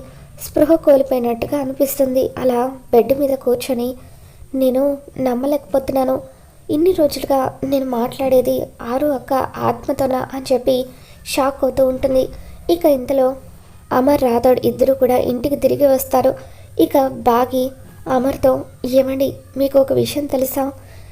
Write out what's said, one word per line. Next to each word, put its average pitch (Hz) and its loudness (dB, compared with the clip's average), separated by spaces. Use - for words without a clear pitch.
స్పృహ 311 2
కోల్పోయినట్టుగా 262 2
అనిపిస్తుంది. 269 0
అలా 247 0
బెడ్ 233 4
మీద 277 0
కూర్చొని, 247 -2
"నేను 262 2
నమ్మలేకపోతున్నాను, 269 -2
ఇన్ని 330 2
రోజులుగా 285 0
నేను 269 -2
మాట్లాడేది 254 0
ఆరు 262 -2
అక్క 269 -2
ఆత్మతోనా?" 254 -2
అని 269 -10
చెప్పి 247 2
షాక్ 277 -2
అవుతూ 262 0
ఉంటుంది. 262 0
ఇక 339 0
ఇంతలో 269 2
అమర్, 269 2
రాథోడ్ 247 4
ఇద్దరు 247 2
కూడా 254 2
ఇంటికి 247 -2
తిరిగి 269 2
వస్తారు. 262 2
ఇక 320 2
బాగి 247 2
అమర్తో, 262 2
"ఏమండి, 269 2
మీకు 277 0
ఒక 269 2
విషయం 247 -2
తెలుసా? 269 -2